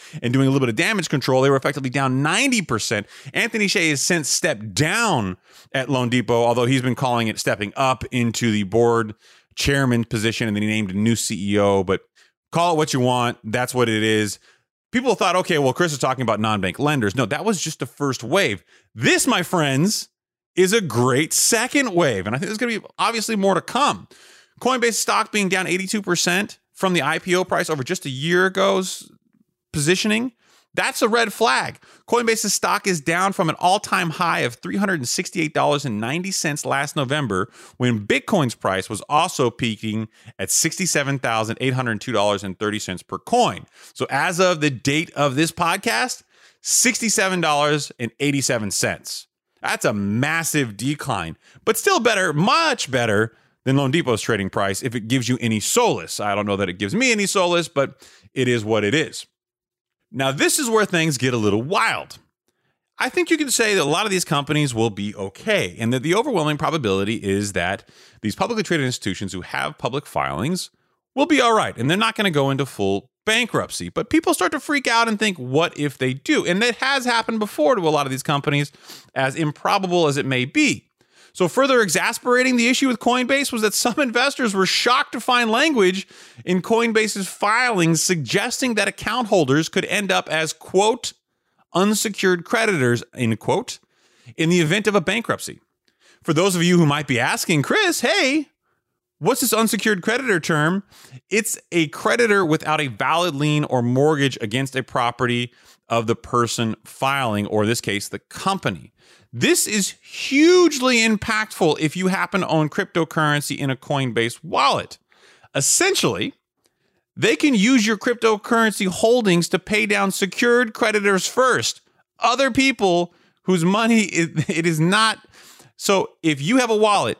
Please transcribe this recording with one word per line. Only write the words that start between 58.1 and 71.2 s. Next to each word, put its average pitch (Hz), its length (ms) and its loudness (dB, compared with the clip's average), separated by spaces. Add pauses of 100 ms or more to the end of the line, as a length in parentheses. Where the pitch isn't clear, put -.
it 127 140 0
is 120 180 0
what 107 200 0
it 104 100 2
is. - 320 -4 (840)
Now, 135 180 0
this 262 300 0
is 240 100 -4
where 214 140 4
things 160 340 0
get 123 160 0
a 117 40 0
little 104 240 2
wild. 165 560 -2 (800)
I 254 100 -2
think 339 200 -2
you 330 80 2
can 294 140 -4
say 214 240 2
that 180 80 2
a - 20 0
lot 165 220 0
of 202 60 -2
these 180 120 -2
companies 143 480 0
will 113 180 2
be 101 260 -8
okay, 101 640 -4
and 117 120 0
that 127 120 -2
the 165 100 0
overwhelming 175 440 0
probability 113 580 -2
is 98 380 -4
that 92 340 -4 (340)
these 107 140 -4
publicly 214 260 -2
traded 151 240 -2
institutions 101 460 -6
who 92 80 -10
have 139 380 -8
public 135 280 -6
filings 80 640 -4 (460)
will 277 100 2